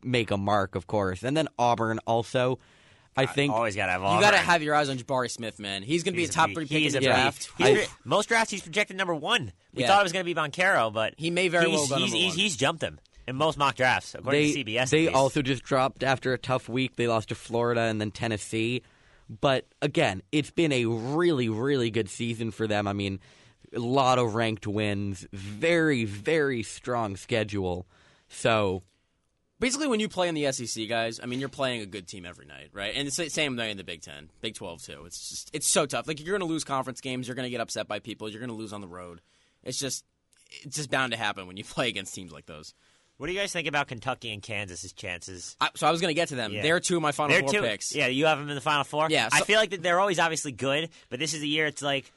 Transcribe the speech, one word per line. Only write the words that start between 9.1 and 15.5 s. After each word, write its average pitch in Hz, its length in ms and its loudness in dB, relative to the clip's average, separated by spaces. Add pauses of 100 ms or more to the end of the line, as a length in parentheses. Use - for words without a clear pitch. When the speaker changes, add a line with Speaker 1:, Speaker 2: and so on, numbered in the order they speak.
Speaker 2:
one. 156 380 -2 (200)
We 127 100 0
Speaker 3:
Yeah. 120 40 4
Speaker 2:
thought 196 140 8
it - 20 4
was 180 80 2
gonna 185 140 -2
be 170 100 -2
Boncaro, 156 560 2
but 107 260 0
Speaker 3:
He 160 120 -2
may 175 180 2
very 165 220 4
Speaker 2:
he's, 160 100 2
Speaker 3:
well 143 80 2
go 131 80 0
Speaker 2:
he's, 135 160 2
Speaker 3:
number 170 60 0
Speaker 2:
he's, 180 160 2
Speaker 3:
one. 156 60 -2
Speaker 2:
he's 196 180 2
jumped 147 260 0
him, 80 160 -6 (300)
in 127 60 -6
most 147 220 2
mock 139 180 2
drafts, 123 400 2
according 143 260 0
Speaker 1:
They, 151 60 4
Speaker 2:
to 147 60 2
C 143 100 -4
B 113 140 -4
S, 131 120 2
Speaker 1:
they 156 140 4
Speaker 2:
at 160 60 2
least. - 60 2
Speaker 1:
also 135 260 4
just 127 220 0